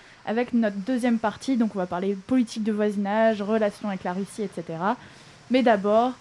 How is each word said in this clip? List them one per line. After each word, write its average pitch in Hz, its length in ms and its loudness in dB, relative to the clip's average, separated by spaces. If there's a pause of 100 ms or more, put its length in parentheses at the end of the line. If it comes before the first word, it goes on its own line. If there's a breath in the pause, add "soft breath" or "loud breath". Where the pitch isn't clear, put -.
(260 loud breath)
avec 240 260 -2
notre 220 240 0
deuxième 233 420 0
partie. 226 380 -2
Donc 220 180 0
on 202 40 -4
va 180 80 -2
parler 190 280 -2
politique 226 480 0
de 220 100 0
voisinage, 208 680 2
relations 208 460 0
avec 190 160 -6
la 180 80 -2
Russie, 196 300 -6
et 190 120 -6
cetera. 175 420 -4 (540 loud breath)
Mais 254 120 4
d'abord, 220 580 4